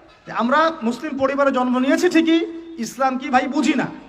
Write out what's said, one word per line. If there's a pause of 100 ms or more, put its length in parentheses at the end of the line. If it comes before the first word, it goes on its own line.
(240)
যে (100)
আমরা (280)
মুসলিম
পরিবারে
জন্ম
নিয়েছি
ঠিকই, (360)
ইসলাম
কি
ভাই
বুঝি
না (220)